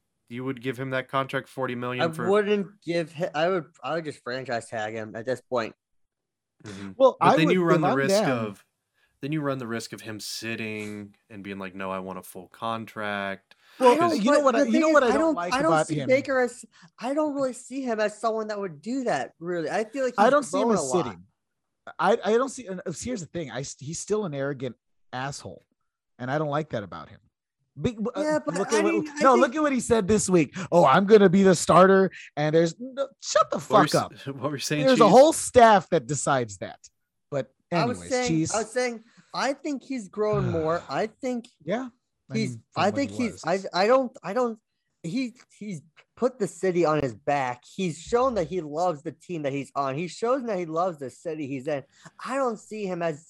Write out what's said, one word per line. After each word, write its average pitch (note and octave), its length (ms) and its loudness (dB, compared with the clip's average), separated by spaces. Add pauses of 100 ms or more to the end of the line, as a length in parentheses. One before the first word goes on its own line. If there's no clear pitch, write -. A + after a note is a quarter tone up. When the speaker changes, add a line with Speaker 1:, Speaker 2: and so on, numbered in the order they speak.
(280)
Speaker 1:
you B2 160 -12
would B2+ 180 -8
give B2 160 -6
him C3+ 120 -8
that C3 200 -4
contract, C3+ 400 -4
forty B2+ 260 -6
million B2 280 -6
Speaker 2:
I E3 100 -2
Speaker 1:
for E3 160 -4
Speaker 2:
wouldn't G3+ 380 0 (160)
give E3+ 300 -4
hi-, E3 220 -6
I D#3 140 0
would, F3+ 160 -2 (180)
I C3+ 120 -6
would E3 100 -6
just C#3+ 180 -12
franchise B2 460 -8
tag A2 260 -6
him A2 200 -10
at A2+ 100 -10
this B2 160 -4
point. A#2 320 -4 (920)
Speaker 1:
Mm-hmm. G2 320 -12
Speaker 3:
Well, C4 220 6
Speaker 1:
But D#3+ 140 2
Speaker 3:
I - 40 4
Speaker 1:
then E3 100 4
Speaker 3:
would, F3 60 2
Speaker 1:
you F3+ 100 2
run D#3+ 140 4
Speaker 3:
if D#3 40 2
Speaker 1:
the - 60 2
Speaker 3:
I'm - 80 2
Speaker 1:
risk C#3 200 2
Speaker 3:
them G#3 140 2 (160)
Speaker 1:
of, G2+ 180 -12 (580)
then C#3 100 -6
you D#3 100 -2
run C3+ 160 -4
the B2+ 100 -10
risk A2+ 260 -8
of G#2 80 -16
him A2 180 -12
sitting G#2+ 960 -10 (140)
and G2+ 140 -16
being G2 140 -10
like, F#2 160 -12
"No, F#2+ 160 -8
I F#2+ 100 -4
want F#2 200 -10
a F2+ 40 -16
full F2+ 260 -18
contract." G#2 1040 -8 (240)
Speaker 3:
Well, B3+ 140 8
Speaker 2:
I - 20 6
don't, D#4+ 260 0
Speaker 3:
you A#3 100 2
know C#4+ 80 4
Speaker 2:
but D4 40 0
Speaker 3:
what B3+ 120 2
I, B3+ 40 2
Speaker 2:
the C#4+ 80 4
Speaker 3:
you A3+ 60 -2
Speaker 2:
thing B3+ 80 4
Speaker 3:
know D#4 80 2
Speaker 2:
is, D#4+ 40 4
Speaker 3:
what C#4+ 100 6
I B3 40 2
Speaker 2:
I A3+ 60 2
Speaker 3:
don't C#4+ 80 0
Speaker 2:
don't, D#4+ 140 2
Speaker 3:
like F3+ 180 -4
Speaker 2:
I C4+ 100 0
don't D#4+ 100 4
Speaker 3:
about D#4+ 140 2
Speaker 2:
see - 80 -4
Speaker 3:
him? C#4 120 -4
Speaker 2:
Baker C4+ 320 2
as, B3 260 -4 (340)
I A#3+ 160 -6
don't D4+ 180 -2
really C4+ 200 -4
see C4 280 -12
him A#3 180 -4
as G#3 200 -2
someone A3 300 -2
that G#3 100 -8
would F3 220 -8
do A#3+ 240 -6
that, D3+ 340 -2
really. E3 320 -4
I G3+ 140 -2
feel C4 180 -6
like B3 160 -2
Speaker 3:
I G#3 60 6
Speaker 2:
he's B3+ 60 6
Speaker 3:
don't D4 120 4
see B3+ 160 -6
him B3+ 80 0
Speaker 2:
grown A3 100 2
Speaker 3:
as D#3+ 60 -2
Speaker 2:
a C3 140 -2
lot. E3+ 80 0
Speaker 3:
sitting. F#2 180 -12 (720)
I, G3 280 2
I G3+ 80 0
don't B3+ 160 0
see, A#3 180 -14
and, F#3 180 -10
uh, G3 140 -6
here's A#3+ 220 -8
the D3+ 60 -12
thing. E3 240 -10
I, B2 120 -8 (160)
he's D3+ 200 -12
still G#3+ 260 -4
an D#3 100 -8
arrogant C3+ 400 -6 (380)
asshole, B2+ 500 -10 (560)
and B2+ 100 -8
I C#3+ 80 -2
don't D#3 120 -2
like D3+ 200 -4
that A2+ 140 -6
about E2 260 -14
him. - 100 -20 (600)
Big, A3+ 200 -4 (160)
uh, C#4+ 60 -4
Speaker 2:
Yeah, D4+ 240 0
but D4 100 -4
Speaker 3:
look - 180 -2
Speaker 2:
I - 60 4
Speaker 3:
at - 40 2
what, E4 100 2
Speaker 2:
mean, D4+ 140 -2
I - 140 -8
Speaker 3:
no, C4+ 120 8
Speaker 2:
think A#3+ 80 6
Speaker 3:
look C4 140 2
at D#4 60 0
what D4 120 2
he B3+ 60 0
said A3 280 0
this G#3 220 0
week. E3+ 260 2 (160)
"Oh, E3+ 140 6
I'm D#3 200 6
gonna G3+ 240 8
be F#3+ 140 6
the F#3 120 8
starter," F#3+ 560 6 (240)
and D3+ 180 0
there's E3 260 4
no, B3+ 280 -6 (140)
shut - 300 2
the - 80 -4
Speaker 1:
What - 100 -12 (120)
were - 60 4
Speaker 3:
fuck - 60 -2
Speaker 1:
you D#3+ 60 4
Speaker 3:
up. G2+ 140 -4
Speaker 1:
s-, - 140 -20
<laughs> C#3 140 -10
what - 0 - (100)
were D3 60 -4
you - 20 -10
saying, D3+ 260 -2
Speaker 3:
There's C4 140 4
a A#3+ 40 8
Speaker 1:
Cheese? G3 80 8
Speaker 3:
whole C#4+ 220 10
staff A3+ 560 6
that D3 180 0
decides B2+ 500 -2
that. F#2+ 220 -12 (500)
But C#3 220 -6 (200)
Speaker 2:
I E3+ 140 0
was B3 120 -4
Speaker 3:
anyways, F3 120 -16
Speaker 2:
saying, B3 200 -2
Speaker 3:
Cheese. D#3+ 260 0
Speaker 2:
I - 40 0
was A3 120 -6
saying, A#3+ 320 -4 (300)
I A3+ 200 -2
think C#4+ 300 -8
he's A#3+ 240 -10
grown G3+ 440 -2
Speaker 3:
<sighs> - 0 -
Speaker 2:
more. E3 380 -2
I D3+ 160 -2 (160)
think B3 260 -6 (160)
Speaker 3:
Yeah, A3+ 260 -6 (420)
I - 60 -8
Speaker 2:
he's, G#3+ 140 -2
Speaker 3:
mean, A2+ 200 -14
from D#3+ 120 -2
Speaker 2:
I F#3 40 2
Speaker 3:
what G#3 80 -2
Speaker 2:
think C#4 160 -2
Speaker 3:
he A3+ 140 -4
Speaker 2:
he's, G3+ 60 -6 (140)
Speaker 3:
was. F#3+ 280 -2
Speaker 2:
I, F3 100 2
I G#3 40 2
don't, B3+ 360 2
I F3 100 -8
don't, A#3 240 -2 (460)
he, A3+ 320 -6 (240)
he's G3 220 -12 (340)
put B3 240 -2
the G3 80 -2
city F3+ 360 0
on D3+ 180 2
his C3 120 -2
back. C3 500 -4
He's F3+ 360 -6
shown A#3+ 360 0
that F3+ 120 -2
he F3+ 140 -6
loves D3+ 420 -4
the D#3+ 80 -8
team D#3+ 320 -10
that C3+ 100 -2
he's C#3 220 -6
on. C3+ 200 -2
He's E3 160 -6
shown A#3+ 360 -2
that G#3 100 -4
he F3+ 80 -4
loves D#3+ 320 -2
the C3+ 140 -10
city D#3 340 -8
he's C3 220 -8
in. D3 160 -4 (420)
I A#3+ 120 -4
don't B3 200 -2
see G#3+ 300 -10
him F3 160 -4
as D#3+ 260 -6